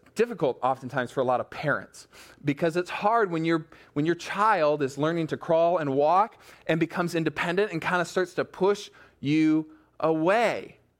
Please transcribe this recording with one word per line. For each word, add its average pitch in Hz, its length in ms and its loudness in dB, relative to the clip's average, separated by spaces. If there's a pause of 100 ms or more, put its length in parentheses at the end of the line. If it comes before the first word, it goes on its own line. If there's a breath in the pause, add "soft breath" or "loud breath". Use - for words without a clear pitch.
(140)
difficult 202 480 0
oftentimes 127 480 -2
for - 100 -4
a 127 40 2
lot 123 160 0
of - 100 -8
parents - 580 -6 (340 loud breath)
because 147 320 -2
it's 180 140 -2
hard 208 420 0
when 165 140 -2
your, 165 220 0 (260 loud breath)
when 147 140 0
your 170 80 2
child 170 680 2
is 127 140 -4
learning 160 300 0
to 147 100 -6
crawl 170 400 2
and 143 180 -2
walk 170 440 2 (280 loud breath)
and 160 140 2
becomes 170 340 -2
independent 170 560 -2
and 165 120 -6
kinda 180 240 0
starts 185 280 -4
to 143 120 -2
push - 420 -2 (320 loud breath)
you 156 460 2 (340 loud breath)
away. 160 760 0 (220)